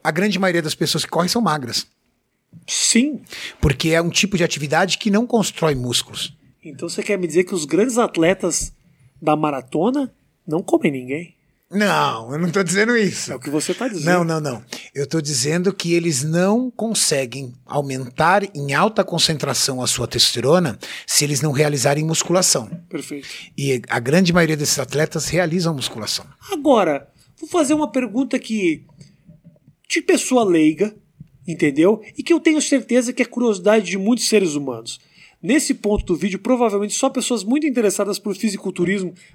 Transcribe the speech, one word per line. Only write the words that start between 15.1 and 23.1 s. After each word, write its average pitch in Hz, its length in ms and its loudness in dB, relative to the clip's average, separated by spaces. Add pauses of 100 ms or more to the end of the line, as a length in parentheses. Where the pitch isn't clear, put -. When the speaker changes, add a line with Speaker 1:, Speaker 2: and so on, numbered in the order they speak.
Speaker 1:
dizendo 151 540 0
que 170 200 -2
eles 170 300 0
não 196 480 2
conseguem 135 840 -2 (120)
aumentar 147 800 0 (120)
em 139 180 -4
alta 196 300 2
concentração 143 800 -2
a 120 60 -2
sua 120 200 -2
testosterona 131 720 2 (260)
se - 200 0
eles 143 160 -2
não 151 100 2
realizarem 147 540 2
musculação. 160 600 0 (200)
Speaker 2:
Perfeito. 143 400 -12 (300)